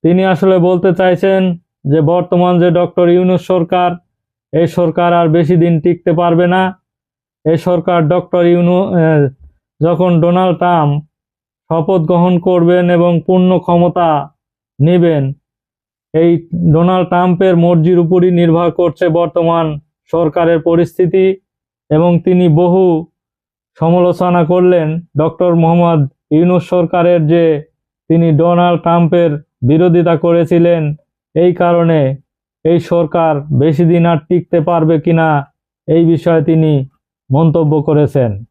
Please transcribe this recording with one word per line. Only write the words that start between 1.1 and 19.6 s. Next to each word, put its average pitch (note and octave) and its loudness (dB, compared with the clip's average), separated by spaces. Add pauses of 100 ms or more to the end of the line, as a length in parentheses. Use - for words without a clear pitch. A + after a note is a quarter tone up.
যে D3 0
বর্তমান F3 0
যে F3 2
ডক্টর F3 0
ইউনূস F3+ 0
সরকার, F3+ -2 (640)
এই E3 0
সরকার F3 -2
আর E3+ 2
বেশি E3+ 0
দিন E3+ 2
টিকতে F3 -2
পারবে E3+ 0
না। F#3 0 (840)
এই D#3+ 0
সরকার F3 -2
ডক্টর F3 -2
ইউনূ-, F3 0
আহ, D#3+ 2 (580)
যখন F3 0 (100)
ডোনাল্ড F3 0
ট্রাম্প E3 0 (760)
শপথ E3 -2
গ্রহণ F3 0
করবেন F3 0
এবং F3 2 (140)
পূর্ণ F#3 2
ক্ষমতা F3 0 (680)
নেবেন, E3 2 (920)
এই E3+ 2 (420)
ডোনাল্ড F3 0
ট্রাম্পের F3+ 0
মর্জির E3+ 2
উপরই F3 0
নির্ভর E3+ 0
করছে F3 -2
বর্তমান E3 -2 (460)